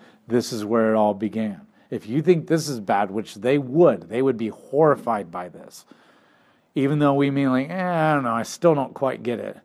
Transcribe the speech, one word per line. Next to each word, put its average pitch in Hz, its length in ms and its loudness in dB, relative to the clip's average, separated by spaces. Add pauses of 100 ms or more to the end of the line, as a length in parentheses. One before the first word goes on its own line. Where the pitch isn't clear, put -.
(280)
This 120 240 0
is 107 120 -6
where 110 280 2
it 110 40 2
all 107 160 2
began. 101 500 -6 (280)
If 107 160 -8
you 131 160 -2
think 160 240 2
this 156 220 -2
is 131 100 -6
bad, 101 320 0
which 101 240 -8
they 123 240 0
would, 127 500 2
they 117 140 -2
would 135 140 2
be 110 120 -4
horrified 117 840 0
by 90 160 -10
this. - 360 -20 (920)
Even 147 240 0
though 143 140 4
we 139 160 2
mean 139 200 0
like, 131 180 0
"Eh, 170 60 -8
I 170 400 0
don't 143 80 0
know, 117 100 -2
I 113 120 -2
still 165 320 2
don't 127 180 -4
quite 123 300 -4
get 117 160 -4
it." 101 240 -10